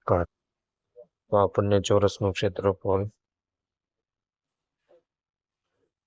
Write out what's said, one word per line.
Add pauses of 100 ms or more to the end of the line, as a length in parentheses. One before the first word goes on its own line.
ઘાત. (960)
તો
આપણને
ચોરસનું
ક્ષેત્રફળ (3000)